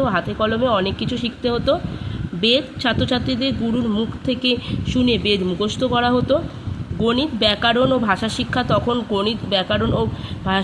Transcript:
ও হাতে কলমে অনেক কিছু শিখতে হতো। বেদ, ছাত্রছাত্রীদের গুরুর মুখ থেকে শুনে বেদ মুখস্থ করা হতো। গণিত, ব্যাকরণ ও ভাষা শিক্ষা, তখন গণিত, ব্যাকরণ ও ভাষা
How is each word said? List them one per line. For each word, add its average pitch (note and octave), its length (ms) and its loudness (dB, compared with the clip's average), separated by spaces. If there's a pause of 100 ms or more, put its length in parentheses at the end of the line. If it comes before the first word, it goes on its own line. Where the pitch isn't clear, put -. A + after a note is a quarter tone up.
ও - 100 2
হাতে F3 200 0
কলমে A3+ 340 0 (120)
অনেক F#3+ 220 0
কিছু A#3+ 160 -2
শিখতে A#3 320 -4
হতো। A#3+ 240 2 (680)
বেদ, A#3+ 220 4 (180)
ছাত্রছাত্রীদের B3 720 0 (100)
গুরুর A#3 260 0 (100)
মুখ A3 120 0 (140)
থেকে B3+ 260 -2 (420)
শুনে B3 240 2 (100)
বেদ G#3 140 2 (100)
মুখস্থ G3+ 320 -2 (120)
করা A#3+ 220 2
হতো। B3 200 2 (680)
গণিত, B3 300 2 (100)
ব্যাকরণ A#3 540 4
ও - 40 2
ভাষা G#3+ 380 0
শিক্ষা, B3 240 0 (120)
তখন A#3 220 2 (140)
গণিত, G#3 300 0 (120)
ব্যাকরণ G#3 480 0
ও - 20 2 (440)
ভাষা F#3+ 180 2